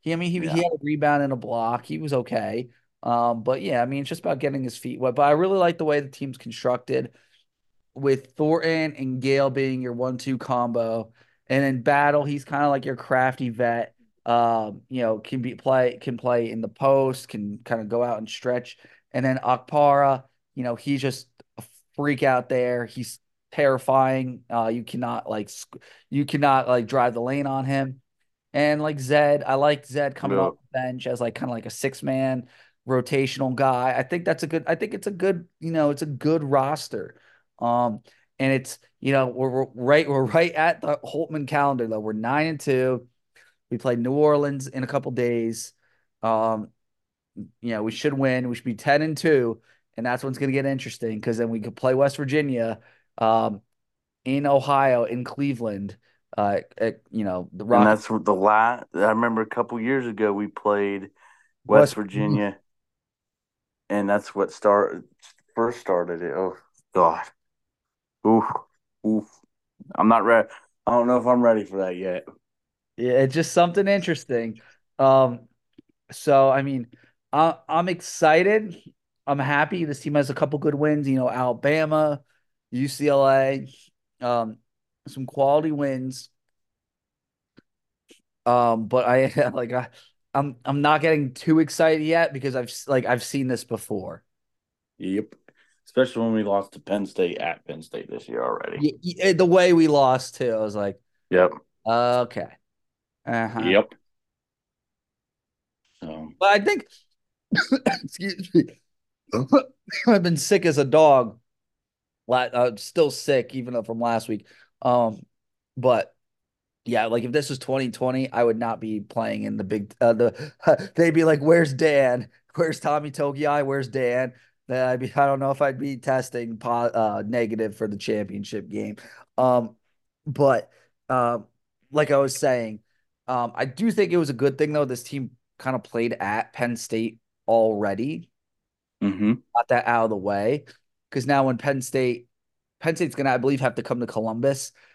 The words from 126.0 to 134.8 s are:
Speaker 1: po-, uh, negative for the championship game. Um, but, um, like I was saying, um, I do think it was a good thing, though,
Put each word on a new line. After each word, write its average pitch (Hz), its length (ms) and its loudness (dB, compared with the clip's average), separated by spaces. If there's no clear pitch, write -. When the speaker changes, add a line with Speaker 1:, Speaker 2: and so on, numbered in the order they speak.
Speaker 1:
po-, 120 120 -6
uh, 113 560 0
negative 110 500 -2
for 110 120 -4
the 101 80 -8
championship 104 720 -6
game. 104 280 -8
Um, 123 380 2
but, 135 440 2
um, 120 380 0
like 147 200 0
I 143 80 4
was 135 180 0
saying, 117 440 -2
um, 123 260 -2
I 127 100 -4
do 170 260 -2
think 196 220 0
it 175 60 4
was 160 100 2
a 135 60 -4
good 135 240 0
thing, 151 160 0
though, 151 100 2